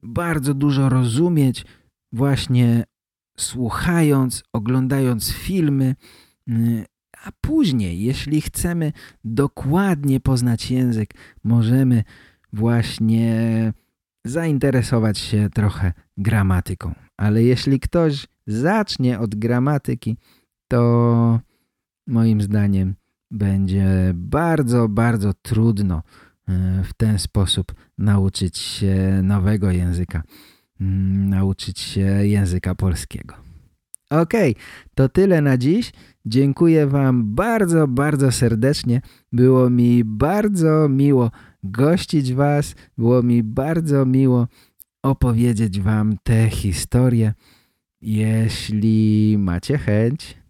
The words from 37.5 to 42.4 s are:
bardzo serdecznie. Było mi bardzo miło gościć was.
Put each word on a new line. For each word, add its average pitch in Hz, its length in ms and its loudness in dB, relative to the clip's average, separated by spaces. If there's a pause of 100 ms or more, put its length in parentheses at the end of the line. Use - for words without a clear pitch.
bardzo 135 440 0
serdecznie. 120 680 0 (320)
Było 127 380 4
mi 120 340 4
bardzo 156 840 2
miło 135 420 2 (320)
gościć 135 720 0
was. 143 400 0 (240)